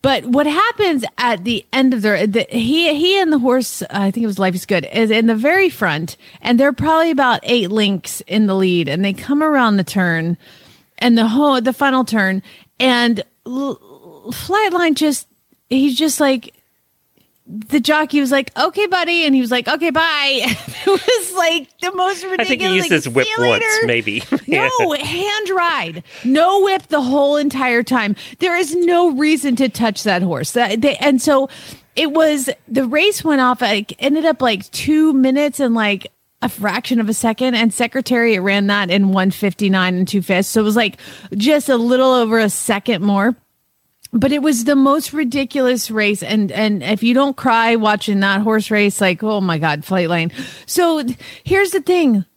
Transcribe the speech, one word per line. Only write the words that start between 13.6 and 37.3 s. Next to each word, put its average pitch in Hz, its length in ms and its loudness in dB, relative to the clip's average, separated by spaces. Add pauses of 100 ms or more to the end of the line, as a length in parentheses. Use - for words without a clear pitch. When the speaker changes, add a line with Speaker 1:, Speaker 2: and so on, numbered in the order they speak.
Speaker 1:
Flightline 359 600 0
just, 302 340 -2 (440)
he's 262 260 2
just 294 220 -2
like, 269 340 0 (920)
the 214 360 -4
jockey 302 400 0
was 254 100 0
like, 269 260 -2
"Okay, 370 300 -2
buddy." 339 380 0
And 277 100 2
he 254 60 4
was 240 100 -2
like, 247 160 -2
"Okay, 302 220 -2
bye." 285 560 0
<laughs> 233 100 -2 (300)
It - 40 2
was, 392 440 0
like, 330 340 -2 (120)
the 370 140 -6
most 370 300 -2
ridiculous, 370 160 -6
Speaker 2:
I - 100 -2
think 247 120 -2
he 370 140 0
used 185 100 0
Speaker 1:
like, - 60 -2
Speaker 2:
his 156 180 0
whip 127 160 0
Speaker 1:
"See 440 120 -4
you 123 120 2
Speaker 2:
once, 110 140 2
Speaker 1:
later." 440 240 0
Speaker 2:
maybe. 110 400 -2
<laughs> - 200 -4
Speaker 1:
No, 440 460 0
Speaker 2:
Yeah. 294 120 -4
Speaker 1:
hand 403 440 -6
ride. 311 540 -4 (200)
No 339 400 4
whip 381 240 0
the 294 140 0
whole 277 360 2
entire 262 460 0
time. 214 320 0 (240)
There 349 160 0
is 339 200 -2
no 349 360 2
reason 277 460 0
to 269 120 2
touch 220 340 -2
that 185 180 0
horse. 160 300 -2
That, 226 300 0
they, 277 160 2
and 262 240 2
so 269 280 2 (480)
it 294 140 0
was, 302 380 2 (180)
the 254 180 0
race 320 400 0
went 285 160 2
off, 254 200 0
like, 208 380 -2
ended 294 260 0
up, 311 160 0
like, 220 300 -2
two 311 420 2
minutes 269 460 2
and, 240 160 0
like, 208 320 -2 (340)
a - 80 -2
fraction 208 520 -2
of 214 80 -2
a 220 40 0
second. 240 420 -2